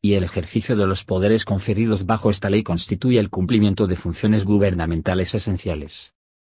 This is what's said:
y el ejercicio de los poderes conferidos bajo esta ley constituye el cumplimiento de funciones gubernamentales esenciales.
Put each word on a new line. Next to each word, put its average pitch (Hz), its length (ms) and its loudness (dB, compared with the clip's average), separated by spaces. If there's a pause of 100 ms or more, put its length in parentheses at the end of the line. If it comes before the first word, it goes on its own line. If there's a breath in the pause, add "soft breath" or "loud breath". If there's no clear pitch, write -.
y 101 100 2
el 98 120 2
ejercicio 107 520 -4
de 101 100 2
los 95 180 -2
poderes 101 420 2
conferidos 101 580 0
bajo 110 240 0
esta 101 220 -2
ley 104 120 2
constituye 104 560 0
el 104 120 0
cumplimiento 104 560 2
de 90 100 0
funciones 104 480 0
gubernamentales 92 920 0
esenciales. 87 760 -6 (420)